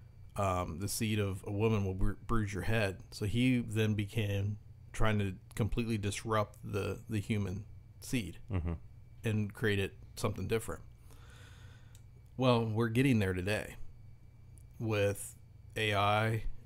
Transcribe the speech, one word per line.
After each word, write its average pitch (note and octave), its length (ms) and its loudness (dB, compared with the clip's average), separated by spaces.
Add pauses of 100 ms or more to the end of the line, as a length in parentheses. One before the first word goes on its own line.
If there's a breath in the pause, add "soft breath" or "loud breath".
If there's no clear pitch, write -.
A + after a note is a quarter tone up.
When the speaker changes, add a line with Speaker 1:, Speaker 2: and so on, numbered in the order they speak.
(360 loud breath)
Speaker 1:
um, F2+ 420 0
"The G2 100 -4
seed G#2+ 300 0
of G2 280 -2
a G#2 60 -4
woman G#2+ 320 2
will F#2+ 100 0
bru-, G2+ 220 4 (100)
bruise G#2+ 280 2
your F2+ 80 -2
head." G#2+ 380 2 (100)
So - 160 -4
he B2 320 4
then A2 360 2
began G2+ 600 -2 (360)
trying G#2+ 260 6
to G2 160 0 (220)
completely A2+ 420 0
disrupt G#2 680 0
the, G2 360 -2 (100)
the A2 80 0
human G2+ 460 -2 (360)
seed G#2 380 -4 (140)
Speaker 2:
Mm-hmm. E2+ 220 0 (500)
Speaker 1:
and G#2+ 280 0
create G2+ 280 0
it G2 120 -2 (220)
something F#2+ 320 -4
different. F#2+ 360 -4 (1500 loud breath)
Well, B2 280 6
we're A2 240 2
getting B2 300 6
there F#2+ 160 2
today F#2 400 -2 (1040)
with G#2 560 2 (420)
A G#2+ 180 2
I G#2+ 500 4 (220)